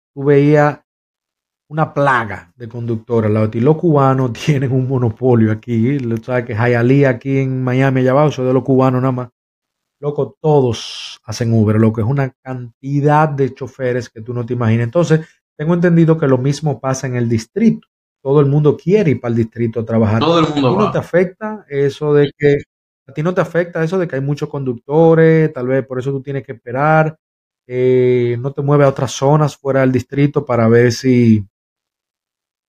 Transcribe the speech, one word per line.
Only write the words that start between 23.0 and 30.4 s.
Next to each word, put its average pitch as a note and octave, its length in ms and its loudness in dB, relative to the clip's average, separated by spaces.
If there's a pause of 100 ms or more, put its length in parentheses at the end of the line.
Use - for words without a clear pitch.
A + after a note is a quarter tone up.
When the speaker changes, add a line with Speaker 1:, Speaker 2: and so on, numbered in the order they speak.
Speaker 1:
a - 60 -20
ti D#3 100 -8
no F3+ 100 -2
te F3+ 80 0
afecta E3+ 420 -2
eso E3 160 -2
de E3+ 80 -2
que - 80 -8
hay C3+ 60 -2
muchos C#3+ 280 -6
conductores? D#3+ 1040 2
Tal B2 140 -6
vez C3 180 0
por B2+ 140 -8
eso C3 120 -6
tú C#3 120 -6
tienes C#3 220 -8
que C3+ 80 -14
esperar. D#3 640 0 (520)
Eh, B2 720 2
no C3+ 140 -6
te D3+ 100 -8
mueves C#3+ 240 4
a - 20 4
otras C3 220 -4
zonas D3 440 0
fuera C3+ 260 -2
del C3 100 2
distrito C#3 540 -2